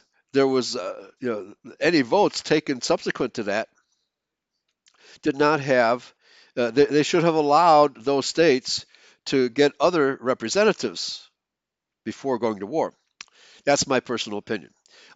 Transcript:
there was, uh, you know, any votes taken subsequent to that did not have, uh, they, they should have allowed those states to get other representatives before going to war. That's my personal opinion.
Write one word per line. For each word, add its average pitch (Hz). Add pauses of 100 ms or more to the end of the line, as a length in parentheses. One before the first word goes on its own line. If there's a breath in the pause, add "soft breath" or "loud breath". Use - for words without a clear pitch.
(320)
there 135
was, 123
uh, 95 (100)
you 123 (360)
know, -
any 156
votes 156
taken 147
subsequent -
to 117
that 101 (1500 loud breath)
did 147
not 147
have, 123 (420 soft breath)
uh, 120
they, 139
they 143
should 165
have 165
allowed 147
those 139
states 147 (400 soft breath)
to 131
get 139
other 147
representatives 120 (760)
before 120
going 110
to 98
war. 120 (720 soft breath)
That's 143
my 131
personal 110
opinion. 98 (420 soft breath)